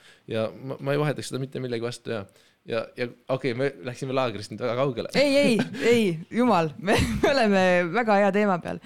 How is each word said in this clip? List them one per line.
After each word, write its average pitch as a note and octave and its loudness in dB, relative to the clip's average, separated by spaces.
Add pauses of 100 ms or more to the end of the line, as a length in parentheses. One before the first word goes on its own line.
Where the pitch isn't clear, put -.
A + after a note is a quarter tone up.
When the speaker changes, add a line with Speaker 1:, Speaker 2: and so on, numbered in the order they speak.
(260)
Speaker 1:
Ja A2 -2
ma, C3 -12
ma C#3 -4
ei D3 0
vahetaks C#3+ -4
seda B2+ -6
mitte C3+ -8
millegi A#2+ -6
vastu, A#2+ -8
ja, G#2 -6 (400)
ja, A2+ -4 (160)
ja B2 -4 (220)
okei, B2+ -2
me C3+ -2 (140)
läksime B2+ -8
laagrist A2+ -4
nüüd G#2 -10
väga A#2 -4
kaugele. B2 -2
Speaker 2:
Ei, C#4 2
ei, C4+ 4 (220)
ei, A#3 4 (300)
jumal, F#3 2
me, G3 0 (240)
me - 4
oleme G#3+ 4 (300)
väga G#3+ 2
hea G3+ 6
teema G3+ 2
peal. F3 -8